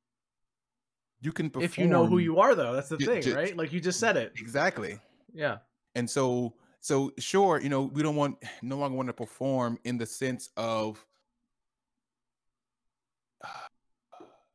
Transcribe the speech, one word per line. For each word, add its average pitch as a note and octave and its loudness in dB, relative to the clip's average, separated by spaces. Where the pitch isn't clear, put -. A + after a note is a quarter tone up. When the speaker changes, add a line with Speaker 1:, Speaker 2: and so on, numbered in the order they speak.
Speaker 1:
You C#3+ -6
can D#3+ -4
Speaker 2:
If F3 -2
you F3+ 4
know F3 6
who F3+ 4
Speaker 1:
perform F3 4
Speaker 2:
you E3 2
are, A#3+ 6
though, B2+ 0
that's C#3 -4
the D#3+ -2
Speaker 1:
ju-, C#3 0
Speaker 2:
thing, A3 2
Speaker 1:
ju-, C3 2
Speaker 2:
right? E3+ -2
Like D#3+ -4
you F3 -4
just F3+ -2
said A3 2
it. A2+ 0
Speaker 1:
Exactly. A#2 -2
Speaker 2:
Yeah. C#3 -4
Speaker 1:
And A#2+ -2
so, B2 0
so C#3 0
sure, F3 4
you C3+ -2
know, C#3 2
we C3+ -2
don't D3+ 0
want, C#3+ 0
no C3 -6
longer C#3 -2
want C3 -2
to A#2 -6
perform B2 -2
in B2 -2
the A#2 -4
sense - -6
of, A2 -4
uh, - -20